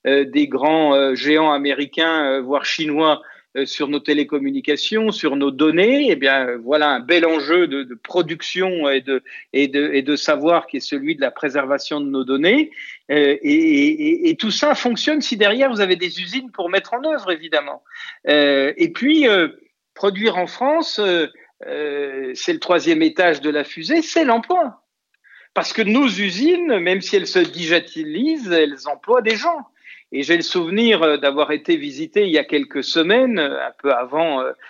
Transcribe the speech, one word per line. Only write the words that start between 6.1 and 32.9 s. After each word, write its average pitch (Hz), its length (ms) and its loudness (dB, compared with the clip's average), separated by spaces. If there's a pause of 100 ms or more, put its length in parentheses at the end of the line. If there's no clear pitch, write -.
Eh 160 60 2
bien, 135 320 0
euh, 123 100 -6
voilà 147 300 2
un 127 120 0
bel 165 260 2
enjeu 160 420 2
de, 139 160 -4
de 123 100 -14
production 170 920 -4
et 135 140 0
de, 131 200 -2 (300)
et 139 160 2
de, 143 240 -2
et 139 100 2
de 143 140 -2
savoir 156 500 0
qui 139 120 -8
est - 20 -4
celui 147 360 -6
de 139 40 -18
la 127 100 0
préservation 139 720 -4
de 143 60 -4
nos 135 180 -4
données. 175 460 2 (400)
Euh, 143 320 4
et, 147 100 0
et, 151 360 4
et, 156 420 0
et - 60 0
tout 220 140 -2
ça 294 240 2
fonctionne 262 460 -2
si 240 160 -4
derrière 220 340 2
vous 208 120 -2
avez 185 140 2
des 175 260 -6
usines 233 280 -10
pour 175 200 -6
mettre 190 240 -2
en 254 100 -6
œuvre, 269 260 -2
évidemment. 151 520 -4 (440)
Euh, 143 520 2
et 165 120 2
puis, 294 380 2
euh, 185 200 4 (460)
produire 196 440 0
en 180 80 -2
France, 285 520 -2
euh, 180 280 0 (400)
euh, 143 680 -6
c'est 175 200 -4
le 160 40 -4
troisième 165 440 2
étage 160 400 2
de 151 80 -2
la 147 140 -2
fusée, 185 360 -2
c'est 320 240 -4
l'emploi. 254 580 0 (680)
Parce - 220 -4
que 226 80 0
nos 240 260 2
usines, 220 720 0
même 180 240 0
si - 140 -2
elles 180 100 0
se - 120 0
digitalisent, 170 1120 -2
elles 151 380 2
emploient 226 320 0
des 220 160 0
gens. 294 300 -2 (480)
Et 135 80 -2
j'ai 160 140 2
le 165 60 -2
souvenir, 190 600 0
euh, 151 140 4
d'avoir 143 360 0
été 151 240 0
visité 147 480 -2
il 180 80 0
y 151 60 4
a 139 60 2
quelques 139 400 -4
semaines, 214 540 2